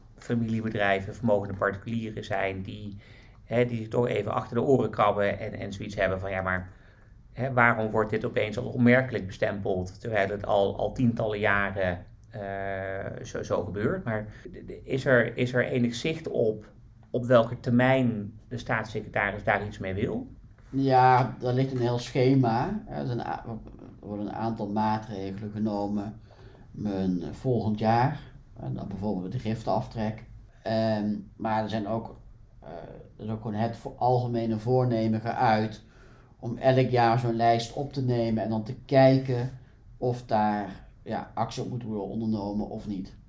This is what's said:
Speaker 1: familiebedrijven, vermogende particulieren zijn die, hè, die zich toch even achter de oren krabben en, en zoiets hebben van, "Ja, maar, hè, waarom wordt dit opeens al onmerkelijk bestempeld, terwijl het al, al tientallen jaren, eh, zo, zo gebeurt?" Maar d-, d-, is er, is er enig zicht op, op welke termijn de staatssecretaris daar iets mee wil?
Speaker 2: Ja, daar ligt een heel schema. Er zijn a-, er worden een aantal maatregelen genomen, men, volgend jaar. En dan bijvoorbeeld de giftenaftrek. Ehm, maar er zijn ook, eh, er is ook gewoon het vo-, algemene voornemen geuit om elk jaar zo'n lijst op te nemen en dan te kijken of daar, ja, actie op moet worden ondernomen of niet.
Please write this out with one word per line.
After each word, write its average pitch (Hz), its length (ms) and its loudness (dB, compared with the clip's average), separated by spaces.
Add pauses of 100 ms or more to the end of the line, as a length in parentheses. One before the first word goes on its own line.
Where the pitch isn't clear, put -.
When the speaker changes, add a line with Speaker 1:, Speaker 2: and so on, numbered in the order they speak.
(180)
Speaker 1:
familiebedrijven, 110 960 -2
vermogende 101 380 2
particulieren 101 720 -4
zijn 98 380 -4
die, 104 360 -12 (460)
hè, 120 220 2
die 120 120 -4
zich 110 100 -6
toch 120 200 0
even 104 260 -2
achter - 220 -4
de 117 60 2
oren 120 280 4
krabben 101 500 2
en, 107 140 -6
en 101 200 -8
zoiets 107 220 -10
hebben 95 240 2
van, 95 120 -6
"Ja, 95 100 -2
maar, 92 280 -2 (640)
hè, 127 200 -4
waarom 113 380 4
wordt 107 180 2
dit 110 160 -2
opeens 107 320 -2
al - 80 -4
onmerkelijk 120 640 4
bestempeld, 101 720 -4
terwijl 104 280 0
het 101 160 -4
al, 101 320 2
al 104 140 -2
tientallen 113 480 0
jaren, 98 640 0 (240)
eh, 98 960 -8
zo, - 200 -8
zo 92 200 -2
gebeurt?" 107 400 -2
Maar 107 220 -4 (180)
d-, - 240 -16
d-, - 200 -14
is 135 180 -4
er, 123 320 4
is 127 160 0
er 123 120 2
enig 120 300 0
zicht - 320 -4
op, 110 380 0 (440)
op 120 160 -2
welke 120 340 4
termijn 120 720 4 (140)
de 123 100 -10
staatssecretaris 107 840 -2
daar 104 220 2
iets 104 120 -10
mee 95 160 -6
wil? 202 340 -2 (420)
Speaker 2:
Ja, 131 720 6
daar 123 140 0
ligt 131 180 2
een 127 100 -2
heel 120 180 2
schema. 135 880 4
Er 147 180 -6
zijn 120 140 -2
a-, - 240 -6 (580)
er - 60 -14
worden 104 180 -6
een - 80 -8
aantal 110 340 -4
maatregelen 104 840 -2
genomen, 104 680 -2 (520)
men, 95 500 -2 (100)
volgend 107 480 0
jaar. 117 400 2 (400)
En 131 140 -8
dan 123 140 -8
bijvoorbeeld 95 440 -4
de 127 80 -4
giftenaftrek. 110 840 -4 (400)
Ehm, 110 500 0 (220)
maar 110 280 -2
er 104 60 -4
zijn 104 180 -4
ook, 113 280 -4 (440)
eh, - 100 -16 (480)
er 104 60 -14
is 107 60 -8
ook 110 120 -4
gewoon 104 180 -6
het - 180 -2
vo-, - 200 -12
algemene 120 600 2
voornemen 113 640 2
geuit 110 600 2 (580)
om 117 180 -6
elk 127 320 6
jaar 117 300 6
zo'n 120 160 0
lijst 117 380 4
op 139 200 -6
te 143 80 -2
nemen 117 420 2
en 107 60 -2
dan 110 140 0
te 113 120 -8 (100)
kijken 131 640 6 (480)
of 123 280 -2
daar, 107 600 0 (180)
ja, - 300 -6
actie 117 300 -4
op - 60 -6
moet 120 140 -6
worden 107 240 -6
ondernomen 104 600 -4
of 107 180 -10
niet. 98 280 -8 (140)